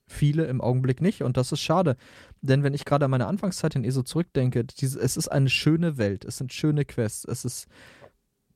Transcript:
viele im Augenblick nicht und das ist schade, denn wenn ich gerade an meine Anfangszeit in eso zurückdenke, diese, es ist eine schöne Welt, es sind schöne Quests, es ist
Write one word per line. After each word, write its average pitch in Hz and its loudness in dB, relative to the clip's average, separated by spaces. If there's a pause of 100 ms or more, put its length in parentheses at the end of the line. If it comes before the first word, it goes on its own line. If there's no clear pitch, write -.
viele 151 2
im 131 -2
Augenblick 127 0
nicht 180 0
und 123 0
das 123 0
ist - -2
schade, 165 2 (460)
denn 135 4
wenn 139 0
ich 143 -6
gerade 147 2
an 131 2
meine 123 2
Anfangszeit 175 -2
in 127 -2
eso 131 0
zurückdenke, 127 0
diese, 135 -6
es - 0
ist 160 -2
eine 135 2
schöne 156 2
Welt, 101 0
es - -10
sind 131 -8
schöne 151 0
Quests, - -4
es - -6
ist - -8 (880)